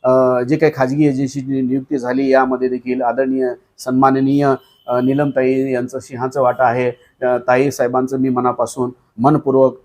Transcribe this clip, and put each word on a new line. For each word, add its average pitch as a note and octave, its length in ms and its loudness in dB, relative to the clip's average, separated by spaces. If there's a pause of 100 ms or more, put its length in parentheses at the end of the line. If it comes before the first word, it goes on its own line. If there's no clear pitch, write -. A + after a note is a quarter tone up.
अ, B2+ 360 2
जे B2+ 160 -2
काही D3+ 200 2
खाजगी C#3 300 2
एजन्सीची C3+ 540 -2
नियुक्ती C3 380 -2
झाली, B2+ 300 -2
यामध्ये C3 400 2
देखील B2+ 340 -4
आदरणीय C3 460 0 (300)
सन्माननीय, C3+ 760 2 (320)
अ, B2 140 0
नीलमताई C3 720 0
यांचं B2+ 280 -4
सिंहाचं C3 440 -6
वाटा B2 220 2
आहे. B2 280 0 (340)
अ, B2 120 0 (100)
ताई C3 220 2
साहेबांचं B2+ 480 -2
मी C3 100 0
मनापासून B2 640 -2 (280)
मनपूर्वक C3 680 2